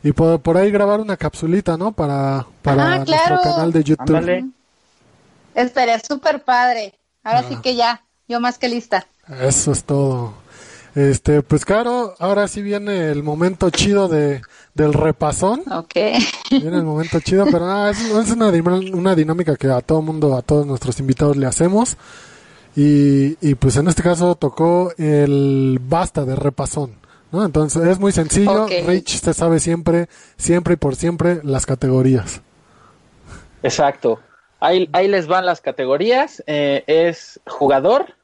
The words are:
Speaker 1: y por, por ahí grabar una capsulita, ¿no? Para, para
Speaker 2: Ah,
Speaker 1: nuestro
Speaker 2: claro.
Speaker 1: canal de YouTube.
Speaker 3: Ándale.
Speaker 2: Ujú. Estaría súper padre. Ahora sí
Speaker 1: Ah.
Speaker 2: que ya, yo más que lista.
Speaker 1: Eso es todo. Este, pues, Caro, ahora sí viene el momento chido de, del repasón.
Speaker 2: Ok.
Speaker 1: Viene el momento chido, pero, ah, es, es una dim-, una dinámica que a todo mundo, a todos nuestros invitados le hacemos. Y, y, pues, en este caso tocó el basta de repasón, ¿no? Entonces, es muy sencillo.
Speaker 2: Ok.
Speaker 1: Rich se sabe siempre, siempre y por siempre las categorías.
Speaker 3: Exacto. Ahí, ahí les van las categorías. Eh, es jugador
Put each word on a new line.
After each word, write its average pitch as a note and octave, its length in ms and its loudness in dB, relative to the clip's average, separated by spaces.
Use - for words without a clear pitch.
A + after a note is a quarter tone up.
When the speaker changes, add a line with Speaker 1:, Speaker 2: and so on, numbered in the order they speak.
Speaker 1:
y D3 100 0
por, F#3+ 300 2
por E3 160 2
ahí G3+ 140 2
grabar G3+ 300 2
una G#3 160 -6
capsulita, E3 600 -2
¿no? G3 140 -4
Para, C#3 560 -2
para - 300 2
Speaker 2:
Ah, - 40 0
Speaker 1:
nuestro - 180 -2
Speaker 2:
claro. F4+ 280 2
Speaker 1:
canal E4+ 300 0
de D#3+ 100 4
YouTube. D3 320 0
Speaker 3:
Ándale. F3 260 0
Speaker 2:
Ujú. C4 100 -10
Estaría A#3+ 460 0
súper C#4+ 440 -4
padre. B3 520 0
Ahora A#3 200 0
sí C4 140 -10
Speaker 1:
Ah. - 40 -12
Speaker 2:
que B3+ 140 -2
ya, A#3 280 0
yo A#3+ 120 -4
más A#3+ 180 -2
que B3+ 100 -4
lista. A3+ 380 -4
Speaker 1:
Eso C3+ 300 0
es - 120 -2
todo. C3 500 -2
Este, C#3+ 480 2
pues, D3+ 220 0
Caro, A#3 540 -2
ahora G3 280 0
sí G3+ 140 -10
viene G3+ 500 -4
el D3 100 -4
momento E3+ 480 -2
chido G3+ 380 0
de, D3 340 0
del D3+ 180 2
repasón. D#3 760 0
Speaker 2:
Ok. E3+ 240 -10
Speaker 1:
Viene E3 260 0
el F3 60 0
momento D#3+ 360 -2
chido, F#3+ 320 2
pero, E3+ 180 0
ah, G3+ 200 0
es, G#3 100 -4
es A3 320 0
una A3+ 180 2
dim-, F3+ 440 0
una F#3 200 0
dinámica D#3+ 440 0
que C3+ 100 -2
a B2+ 140 2
todo D#3+ 200 0
mundo, D#3 360 0
a B2 40 -4
todos D3 240 0
nuestros C3 360 -4
invitados C#3 340 2
le C3+ 120 0
hacemos. F#3+ 500 0
Y, C#3+ 580 4
y, C#3+ 100 4
pues, B2+ 200 0
en D3 140 2
este D#3+ 140 -2
caso F3 320 2
tocó E3+ 600 0
el C#3 840 2
basta D#3+ 420 -2
de C3 140 -4
repasón, C#3 580 -6
¿no? F3+ 140 -2
Entonces, D#3 420 0
es F#3 120 2
muy G3+ 140 0
sencillo. G3 500 2
Speaker 2:
Ok. G#3 80 -4
Speaker 1:
Rich F3+ 360 -2
se E3 120 -2
sabe E3 260 0
siempre, E3+ 480 0
siempre E3+ 380 0
y - 20 -16
por C#3 180 -2
siempre E3+ 480 -2
las C3+ 220 -2
categorías. C3 760 0
Speaker 3:
Exacto. C3+ 560 0
Ahí, F3 320 2
ahí F#3+ 160 2
les F#3 180 0
van F3+ 180 0
las F3 140 -2
categorías. D#3 880 -2
Eh, C#3+ 400 -2
es E3 580 0
jugador C#3+ 800 0